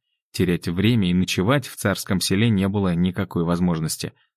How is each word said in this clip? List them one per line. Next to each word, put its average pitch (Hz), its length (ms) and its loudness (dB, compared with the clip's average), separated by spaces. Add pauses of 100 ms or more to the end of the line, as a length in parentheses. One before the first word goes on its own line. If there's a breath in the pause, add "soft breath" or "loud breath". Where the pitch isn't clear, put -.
(320)
Терять 87 380 0
время 98 400 2
и 87 40 2
ночевать 95 540 0
в - 80 -18
Царском 95 460 -2
Селе 104 280 2
не 98 200 2
было 95 260 0
никакой 87 480 -2
возможности. 82 720 -2 (240)